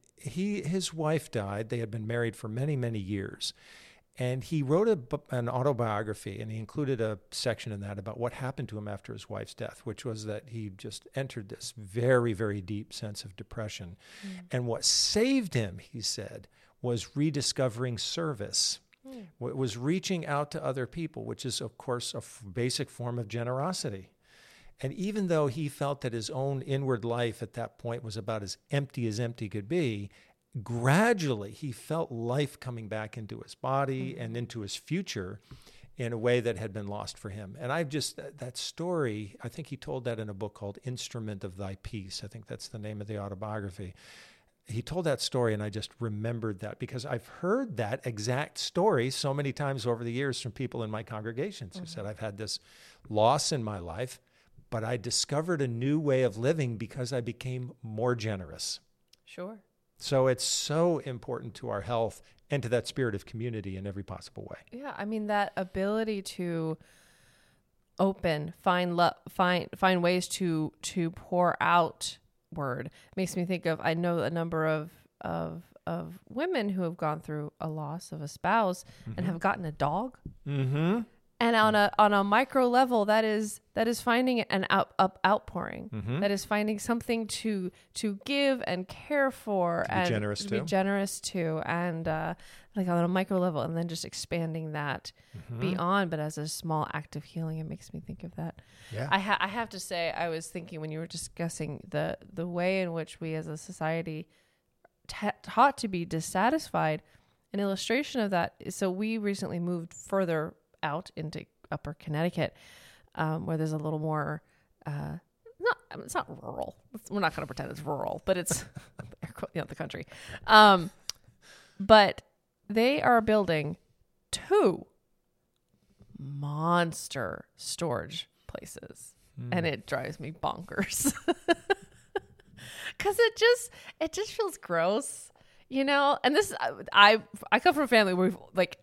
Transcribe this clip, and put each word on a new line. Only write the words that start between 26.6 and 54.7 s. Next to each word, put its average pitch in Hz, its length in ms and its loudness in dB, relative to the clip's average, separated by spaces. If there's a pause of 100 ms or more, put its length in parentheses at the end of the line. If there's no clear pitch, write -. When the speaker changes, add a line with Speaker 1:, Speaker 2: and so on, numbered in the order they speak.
Speaker 1:
inward 131 420 0
life 117 360 0
at 113 120 -8
that 113 240 -8
point 117 260 -6
was 110 140 -8
about 110 260 -4
as 95 140 -8 (140)
empty 135 360 0
as 107 140 0
empty 117 260 -4
could 101 220 -6
be, 117 400 0 (540)
gradually 131 880 4
he 131 200 -8
felt 160 400 -4
life 123 480 -2
coming 117 300 -10
back 110 280 -6
into 113 240 -10
his - 140 -16
body 131 580 0
Speaker 2:
Mm-hmm. - 80 -10
Speaker 1:
and 113 160 -6
into 120 240 -6
his 98 140 -6
future 110 640 -4 (580)
in 117 160 -4
a 117 40 -4
way 120 220 4
that 113 180 0
had 107 160 -6
been 101 140 -6
lost 104 300 -8
for 107 120 -12
him. 101 300 -10
And 123 120 -6
I've 160 180 -2
just, 139 280 -4
that, 143 220 -14
that 123 180 -10
story, 127 840 -4
I - 60 -8
think - 180 -10
he 131 100 -10
told 135 280 -6
that 117 140 -2
in 107 100 -6
a 104 40 -8
book 104 220 -8
called 101 280 -8
Instrument 113 600 -8
of 92 140 -10
Thy 98 260 -8
Peace. 95 400 -8
I 104 40 -12
think 107 200 -14
that's - 220 -12
the 113 100 -10
name 104 220 -8
of 101 60 -8
the 107 120 -6
autobiography. 101 760 -6 (720)
He 110 160 -4
told 165 240 -4
that 139 160 2
story, 120 320 2
and 104 80 -2
I 107 80 -4
just 104 300 -6
remembered 110 600 -4
that 107 200 -10
because 127 260 -8
I've - 220 -6
heard 208 500 -2
that 123 280 -2
exact 123 520 -2
story 170 520 2
so 135 240 -2
many 139 200 0
times 135 320 -2
over 120 180 0
the 117 80 -2
years 131 300 -2
from 113 120 -6
people 123 300 -4
in 107 60 -4
my 107 140 -4
congregations 113 720 -6
who 185 80 -10
Speaker 2:
Mm-hmm. 165 100 -10
Speaker 1:
said, 104 120 -8
"I've 104 140 -8
had 107 180 -6
this 107 220 -6 (500)
loss 113 420 6
in 135 120 0
my 104 160 -4
life, 87 400 -8 (500)
but 113 140 -2